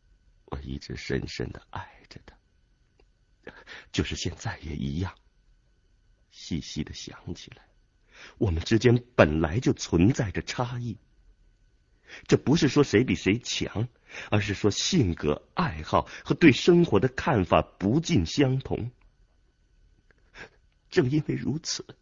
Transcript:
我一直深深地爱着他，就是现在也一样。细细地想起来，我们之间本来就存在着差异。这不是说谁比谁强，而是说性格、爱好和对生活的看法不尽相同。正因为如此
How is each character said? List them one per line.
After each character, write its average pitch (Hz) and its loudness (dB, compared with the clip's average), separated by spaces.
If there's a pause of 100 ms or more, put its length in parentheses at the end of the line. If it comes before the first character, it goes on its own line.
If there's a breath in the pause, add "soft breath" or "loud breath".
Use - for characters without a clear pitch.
(440)
我 - -12
一 67 -10
直 - -12
深 - -6
深 - -10
地 - -14 (100)
爱 - -12 (200)
着 - -20
他， - -20 (1500 loud breath)
就 90 -2
是 - -6
现 - -8
在 - -10
也 78 -10
一 71 -6
样。 95 -6 (1160)
细 - -8
细 - -8
地 - -14
想 - -14
起 - -20
来， - -20 (720 loud breath)
我 110 0
们 82 -2
之 113 2
间 120 4 (140)
本 80 6
来 80 0
就 131 2
存 92 2
在 107 -4
着 82 -6
差 123 -6
异。 120 -8 (1300 loud breath)
这 143 6
不 123 2
是 160 2
说 143 4
谁 - 4
比 90 0
谁 107 0
强， - -6 (420 loud breath)
而 104 2
是 101 -4
说 101 0
性 101 0
格、 - -4
爱 82 -4
好 - 0 (160 loud breath)
和 - -2
对 151 8
生 175 6
活 101 2
的 127 0
看 117 0
法 82 4
不 107 -2
尽 160 0
相 131 0
同。 - -6 (2000 loud breath)
正 127 2
因 151 0
为 135 -4
如 135 -6
此 - -8 (180)